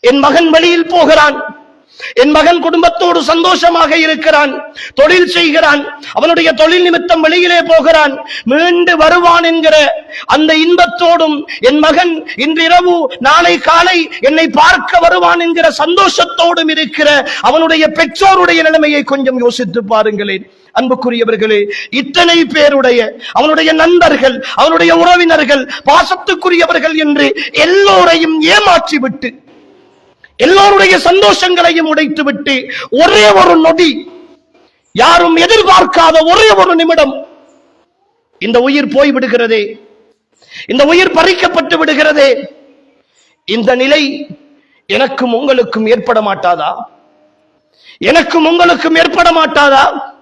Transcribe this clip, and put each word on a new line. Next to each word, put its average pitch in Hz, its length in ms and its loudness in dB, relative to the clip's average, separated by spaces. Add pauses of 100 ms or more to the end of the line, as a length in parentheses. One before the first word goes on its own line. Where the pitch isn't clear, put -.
"என் 254 140 2
மகன் 302 320 2
வெளியில் 339 360 0
போகிறான், 302 500 2 (760)
என் 277 180 2
மகன் 311 300 0
குடும்பத்தோடு 339 640 -2
சந்தோஷமாக 339 720 0
இருக்கிறான், 311 560 0 (420)
தொழில் 349 320 2
செய்கிறான், 320 540 0 (320)
அவனுடைய 320 400 0
தொழில் 330 300 2
நிமித்தம் 339 380 0
வெளியிலே 349 420 0
போகிறான், 311 520 2 (300)
மீண்டு 339 520 0
வருவான்" 339 460 2
என்கிற 320 340 2 (480)
அந்த 311 320 0
இன்பத்தோடும், 339 800 0 (220)
"என் 262 200 2
மகன் 320 340 0 (240)
இன்றிரவு, 330 600 0 (220)
நாளை 330 400 2
காலை 339 520 0 (100)
என்னை 311 280 0
பார்க்க 349 500 0
வருவான்" 339 420 2
என்கிற 330 380 0
சந்தோஷத்தோடும் 339 920 0
இருக்கிற 294 560 -2 (140)
அவனுடைய 311 480 0
பெற்றோருடைய 339 720 0
நிலைமையை 302 400 0
கொஞ்சம் 262 360 -4
யோசித்து 240 460 -4
பாருங்களேன். 208 600 -4 (360)
அன்புக்குரியவர்களே, 233 800 -2 (300)
இத்தனை 339 540 0
பேருடைய, 262 720 0 (160)
அவனுடைய 311 400 0
நண்பர்கள், 311 720 2 (100)
அவனுடைய 330 420 2
உறவினர்கள், 320 720 2 (160)
பாசத்துக்குரியவர்கள் 339 1120 0
என்று 294 380 0 (180)
எல்லோரையும் 339 880 2
ஏமாற்றிவிட்டு, 320 1000 -2 (960)
எல்லோருடைய 381 580 4
சந்தோஷங்களையும் 349 960 0
உடைத்துவிட்டு, 294 600 -4 (360)
ஒரே 392 400 4
ஒரு 359 260 4
நொடி, 330 320 2 (1040)
யாரும் 330 440 2
எதிர்பார்க்காத 359 880 2
ஒரே 370 260 4
ஒரு 381 240 2
நிமிடம் 320 400 2 (1200)
இந்த 233 220 -2
உயிர் 277 260 0
போய்விடுகிறதே, 240 760 -2 (1040)
இந்த 262 180 0
உயிர் 349 300 2
பறிக்கப்பட்டு 339 640 -2
விடுகிறதே, 294 720 0 (960)
இந்த 226 300 -2
நிலை 277 520 -2 (600)
எனக்கும் 254 460 -4
உங்களுக்கும் 240 540 -2
ஏற்பட 220 340 0
மாட்டாதா? 175 540 -4 (1200)
எனக்கும் 311 480 0
உங்களுக்கும் 339 480 0
ஏற்பட 349 360 2
மாட்டாதா? 294 920 0